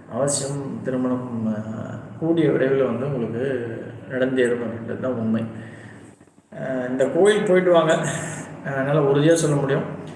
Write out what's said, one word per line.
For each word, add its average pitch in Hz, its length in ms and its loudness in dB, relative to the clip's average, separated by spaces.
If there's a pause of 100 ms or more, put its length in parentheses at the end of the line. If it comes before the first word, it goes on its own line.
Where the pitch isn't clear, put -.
(120)
அவசியம் 135 720 -2
திருமணம், 123 720 -2
அஹ், - 640 -10
கூடிய 160 320 2
விரைவில் 131 340 2
வந்து 120 220 -2
உங்களுக்கு 117 380 -4 (640)
நடந்தேறும் 127 480 2
அப்படின்றது 110 420 -6
தான் 127 120 -2
உண்மை. 113 320 0 (1080)
அஹ், 127 360 -4
இந்த 131 140 2
கோயில் 196 400 6
போயிட்டு 180 260 4
வாங்க. 165 240 6 (680)
அஹ், 139 140 -4
என்னால 143 220 2
உறுதியா 143 340 6
சொல்ல 151 220 2
முடியும். 139 300 0 (300)